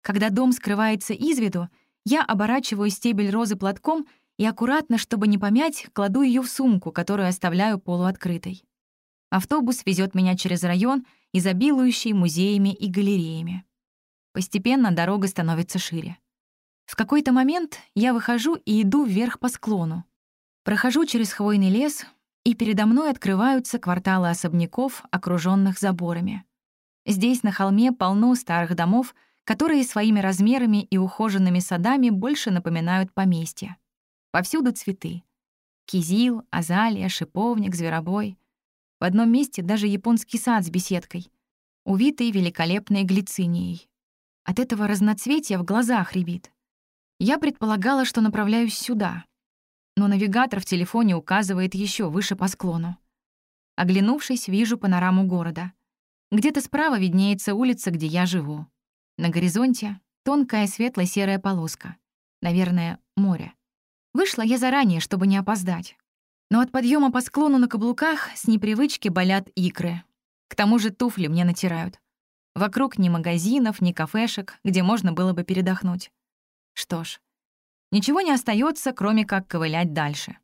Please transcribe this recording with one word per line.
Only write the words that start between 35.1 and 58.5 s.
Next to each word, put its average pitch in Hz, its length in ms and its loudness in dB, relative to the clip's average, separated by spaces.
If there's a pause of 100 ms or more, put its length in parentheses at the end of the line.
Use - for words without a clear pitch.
Кизил, 214 680 0
азалия, 190 580 0
шиповник, 202 680 -2
зверобой. 170 640 -4 (600)
В - 60 -4
одном 214 260 4
месте 254 320 0
даже 208 260 0
японский 220 500 0
сад 226 260 0
с 165 60 -8
беседкой, 180 600 -4 (540)
увитый 233 460 2
великолепной 190 720 0
глицинией. 180 840 -2 (560)
От 185 140 -2
этого 220 300 -2
разноцветия 214 680 0
в 180 80 -2
глазах 220 500 0
рябит. 175 360 -4 (720)
Я 262 180 2
предполагала, 262 640 0
что 240 160 0
направляюсь 214 560 2
сюда, 185 480 -4 (720)
но 202 120 4
навигатор 208 500 0
в 185 60 -8
телефоне 190 500 0
указывает 185 600 -2
еще 196 340 -4
выше 190 240 -2
по 190 140 -2
склону. 175 500 -4 (800)
Оглянувшись, 202 720 0
вижу 220 300 0
панораму 185 480 2
города. 175 460 -4 (600)
Где-то 285 280 2
справа 285 380 0
виднеется 190 560 2
улица, 240 380 0
где 160 140 -4
я 175 200 0
живу. 151 400 -4 (500)